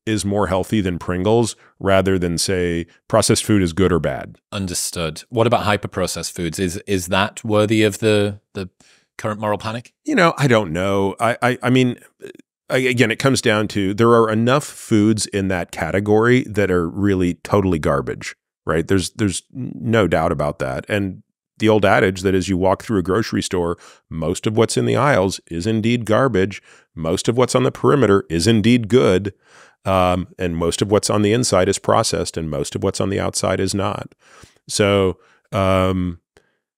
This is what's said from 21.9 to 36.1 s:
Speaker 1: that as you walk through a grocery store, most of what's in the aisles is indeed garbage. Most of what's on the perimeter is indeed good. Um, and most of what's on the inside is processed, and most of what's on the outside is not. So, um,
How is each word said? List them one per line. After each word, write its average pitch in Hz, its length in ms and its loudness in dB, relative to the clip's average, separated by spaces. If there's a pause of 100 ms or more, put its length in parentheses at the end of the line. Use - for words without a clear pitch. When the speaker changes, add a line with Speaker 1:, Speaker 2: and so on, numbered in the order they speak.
Speaker 1:
that 95 120 2
as 95 140 0
you 98 80 0
walk 92 280 0
through 107 140 0
a 87 40 0
grocery 98 400 -2
store, 87 360 -4 (320)
most 80 360 -4
of 107 100 -2
what's 113 200 2
in 127 80 0
the 117 120 0
aisles 113 500 0
is 85 200 -6
indeed 113 380 0
garbage. 107 580 0 (320)
Most 82 320 -4
of 117 120 0
what's 123 160 2
on 127 80 2
the 131 100 0
perimeter 120 560 2
is 82 180 0
indeed 113 420 2
good. 101 440 2 (520)
Um, 90 440 0 (100)
and 87 160 -4
most 85 280 -2
of 101 80 -4
what's 104 200 2
on 104 120 2
the 101 100 2
inside 98 360 2
is 98 100 0
processed, 107 580 0
and 80 140 -6
most 73 260 -6
of 98 80 -8
what's 98 160 -2
on 98 80 -2
the 98 100 -2
outside 95 420 -4
is 95 140 -2
not. 101 400 -6 (540)
So, 98 500 2 (320)
um, 92 680 0 (580)